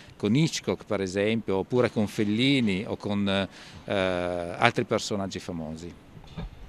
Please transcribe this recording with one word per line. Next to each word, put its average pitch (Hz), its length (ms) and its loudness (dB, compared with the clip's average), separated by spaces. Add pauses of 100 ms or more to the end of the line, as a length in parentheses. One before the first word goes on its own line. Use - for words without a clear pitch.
(160)
con 104 180 2
Hitchcock 143 520 2
per 101 140 0
esempio, 101 560 0
oppure 117 340 2
con 110 160 0
Fellini 110 800 2
o 101 100 -4
con, 101 320 -2
eh, - 640 -4
altri 92 920 0
personaggi 98 560 -2
famosi. 82 520 -8 (760)